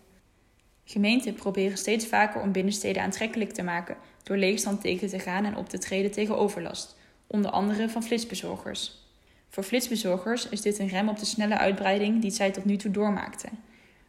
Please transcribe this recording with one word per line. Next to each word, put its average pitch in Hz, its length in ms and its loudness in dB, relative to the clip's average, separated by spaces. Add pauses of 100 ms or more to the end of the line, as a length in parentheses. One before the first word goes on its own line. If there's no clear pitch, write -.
(840)
Gemeenten 220 500 2
proberen 196 440 0
steeds 226 280 0
vaker 214 360 2
om 196 100 0
binnensteden 190 520 0
aantrekkelijk 214 480 -2
te 180 120 -6
maken 180 340 -4 (260)
door 202 140 -2
leegstand 196 440 2
tegen 185 280 0
te 190 100 -6
gaan 190 260 -2
en 202 120 -4
op - 120 -6
te 185 80 -6
treden 196 340 0
tegen 214 260 0
overlast, - 600 -2 (340)
onder 208 200 2
andere 208 380 2
van 226 140 -4
flitsbezorgers. - 1040 -4 (420)
Voor 196 140 -4
flitsbezorgers 220 880 0
is 214 120 -6
dit 208 180 0
een 196 80 0
rem 190 220 0
op 208 100 -2
de - 60 -4
snelle 214 320 2
uitbreiding 202 640 4
die 196 100 2
zij 196 200 2
tot 196 140 -4
nu 202 120 4
toe 202 140 0
doormaakten. 202 580 0 (600)